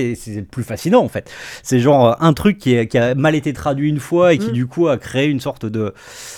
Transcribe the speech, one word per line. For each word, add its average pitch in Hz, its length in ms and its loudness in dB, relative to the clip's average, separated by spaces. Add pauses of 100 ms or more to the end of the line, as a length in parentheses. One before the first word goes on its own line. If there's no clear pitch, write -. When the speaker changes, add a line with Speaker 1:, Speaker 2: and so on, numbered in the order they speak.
(120)
Speaker 1:
et 117 40 -6
c'est 110 200 -14
le 104 80 -8
plus 120 200 -10
fascinant 196 400 2
en 131 40 -2
fait. - 220 -8 (340)
C'est 127 160 2
genre, 127 300 6
euh, 113 100 2
un 160 140 4
truc 202 240 0
qui 127 180 0
est, 117 120 0
qui 131 100 -2
a 123 180 0
mal 156 200 2
été 147 180 -2
traduit 143 360 -2
une 151 100 -2
fois 175 340 2
et 139 40 2
qui - 120 -4
Speaker 2:
Mm. 117 40 -4
Speaker 1:
du 123 140 -2
coup 170 200 0
a 131 100 0
créé 135 300 -2
une 139 120 0
sorte 131 260 -8
de, 107 280 -4 (440)